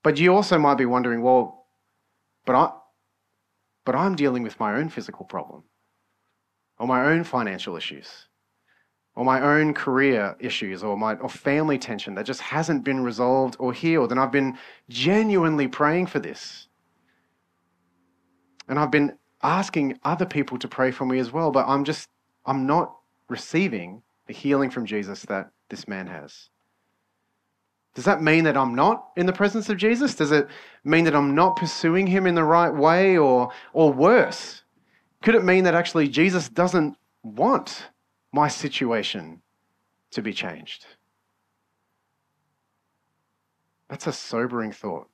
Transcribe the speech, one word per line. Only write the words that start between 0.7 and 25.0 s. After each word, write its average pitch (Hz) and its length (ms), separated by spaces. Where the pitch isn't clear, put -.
be 131 100
wondering, 120 360
"Well, 127 460
but 127 100
I, 156 160
but 127 100
I'm 185 200
dealing 127 280
with 110 160
my 107 160
own 156 140
physical - 360
problem, - 380
or 120 100
my 127 180
own 165 180
financial 101 520
issues, - 520
or 123 80
my 131 180
own 147 320
career 127 680
issues, 101 440
or 101 140
my, 110 180
or - 140
family 147 480
tension 107 380
that 101 100
just 127 160
hasn't 151 420
been 135 180
resolved 123 580
or 127 140
healed. 160 380
And 127 80
I've 131 120
been 135 260
genuinely 160 760
praying 160 400
for 123 120
this. - 480
And 139 120
I've 147 120
been 143 260
asking 151 600
other 170 220
people 139 340
to 123 80
pray 131 240
for 131 140
me 127 140
as 123 120
well, 156 200
but 131 160
I'm 139 180
just, 151 240
I'm 131 200
not 156 300
receiving 117 720
the 104 60
healing 139 360
from 123 160
Jesus 101 380